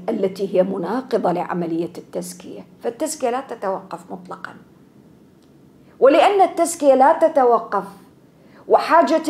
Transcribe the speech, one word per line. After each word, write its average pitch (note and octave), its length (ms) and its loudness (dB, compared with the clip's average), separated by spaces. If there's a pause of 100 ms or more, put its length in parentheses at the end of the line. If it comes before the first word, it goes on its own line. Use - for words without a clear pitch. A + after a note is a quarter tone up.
التي G3 460 -4
هي F3+ 80 4
مناقضة G3 680 -4
لعملية E3+ 680 -6
التزكية. - 680 -14 (160)
فالتزكية A#3+ 480 -6
لا B3+ 120 -4
تتوقف F#3+ 580 -10 (120)
مطلقًا، - 420 -16 (1500)
ولأن D#4+ 420 4
التزكية D#4+ 520 2
لا C4 200 6 (140)
تتوقف A#3+ 560 0 (840)
وحاجة D#4 640 2